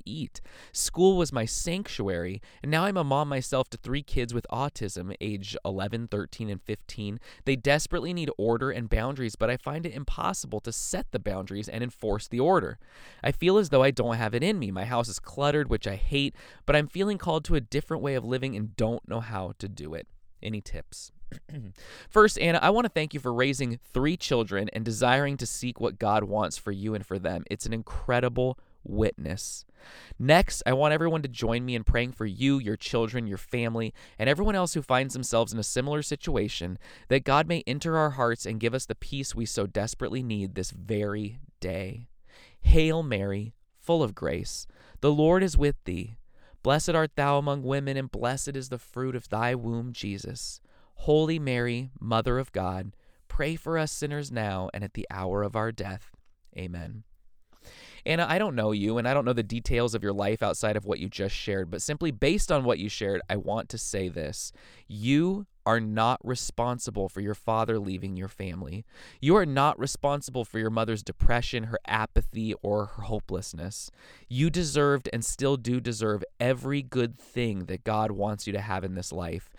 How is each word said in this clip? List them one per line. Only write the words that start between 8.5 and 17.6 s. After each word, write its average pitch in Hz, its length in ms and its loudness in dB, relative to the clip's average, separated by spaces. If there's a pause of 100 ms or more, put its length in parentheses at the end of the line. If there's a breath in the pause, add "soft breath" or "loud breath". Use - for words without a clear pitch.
and 110 200 -4
boundaries, 120 440 -2
but 113 140 0
I 123 80 0
find 156 300 -6
it 127 80 -10
impossible 127 640 -4
to 117 120 -10
set - 400 -4
the 110 80 -2
boundaries 98 480 -6
and 117 140 -6
enforce 107 460 -4
the 120 120 -2
order. 147 380 4 (460 loud breath)
I 143 80 2
feel 185 260 4
as 180 120 2
though 131 120 8
I 139 100 6
don't 117 240 0
have 113 180 -2
it 120 80 2
in 202 160 2
me. 107 120 -4
My 92 140 -4
house 120 240 0
is 98 100 -8
cluttered, 143 500 0
which 113 180 0
I 101 100 -4
hate, 139 400 0 (280 loud breath)
but 143 120 6
I'm 147 120 4
feeling 196 300 0
called 160 280 0
to 175 80 6
a 147 60 6